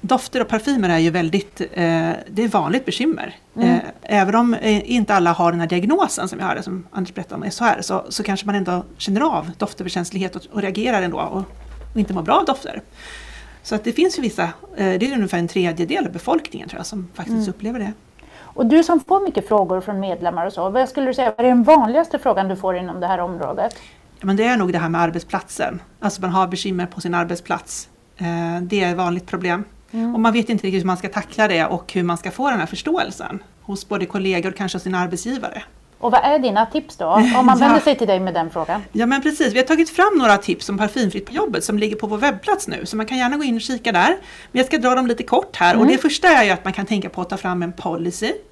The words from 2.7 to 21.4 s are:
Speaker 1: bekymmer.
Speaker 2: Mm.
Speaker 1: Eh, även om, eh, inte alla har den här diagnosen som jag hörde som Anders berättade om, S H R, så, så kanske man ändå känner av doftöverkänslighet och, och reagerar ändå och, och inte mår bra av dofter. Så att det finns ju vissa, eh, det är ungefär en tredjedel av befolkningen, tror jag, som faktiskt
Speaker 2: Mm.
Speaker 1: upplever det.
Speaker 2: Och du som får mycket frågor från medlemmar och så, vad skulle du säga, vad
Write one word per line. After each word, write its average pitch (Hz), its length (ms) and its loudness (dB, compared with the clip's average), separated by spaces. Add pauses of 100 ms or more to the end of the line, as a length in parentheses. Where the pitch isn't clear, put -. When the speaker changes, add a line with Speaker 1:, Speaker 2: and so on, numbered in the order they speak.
Speaker 1:
bekymmer. - 520 -4 (200)
Speaker 2:
Mm. 233 120 2
Speaker 1:
Eh, 240 120 4 (220)
även 202 320 2
om, 233 200 4
eh, 214 380 0
inte 214 220 2
alla 170 180 4
har 170 200 2
den 170 80 -2
här 165 60 -2
diagnosen 196 640 0
som - 100 -10
jag 196 80 -6
hörde - 160 -4
som 185 280 -10
Anders 180 240 -8
berättade - 200 -12
om, - 80 -10
S 196 180 -8
H 240 60 2
R, 214 160 2
så, 190 260 -4
så - 140 -8
kanske 196 240 -4
man 202 80 -2
ändå 180 300 -2 (140)
känner 202 220 0
av 185 380 0
doftöverkänslighet 185 800 -6
och, - 60 -12 (100)
och 202 100 -4
reagerar 202 400 -2
ändå 175 180 -4
och, 185 240 -4 (480)
och 240 60 -4
inte 196 160 0
mår 175 80 -4
bra 208 160 2
av 403 60 2
dofter. - 380 -6 (800)
Så - 120 -6
att 214 100 -4
det 233 80 -4
finns 349 260 2
ju 294 40 -4
vissa, 208 200 -2
eh, 170 80 -2 (260)
det 185 260 0
är 269 120 -2
ungefär 196 240 0
en 170 100 -2
tredjedel 180 580 -2
av - 60 -6
befolkningen, - 560 -4
tror - 100 -14
jag, 165 80 -10
som 185 280 -10
faktiskt 226 220 -6
Speaker 2:
Mm. 214 140 -2
Speaker 1:
upplever 220 280 -8
det. 208 140 -6 (640)
Speaker 2:
Och - 120 0
du 311 180 6
som 339 160 4
får 392 240 2
mycket 214 240 -4
frågor 190 320 2
från 196 200 -6
medlemmar 175 460 -2
och 190 60 -6
så, 185 180 -4
vad 254 180 2
skulle 262 180 -2
du 254 80 -2
säga, 254 220 0
vad 240 100 2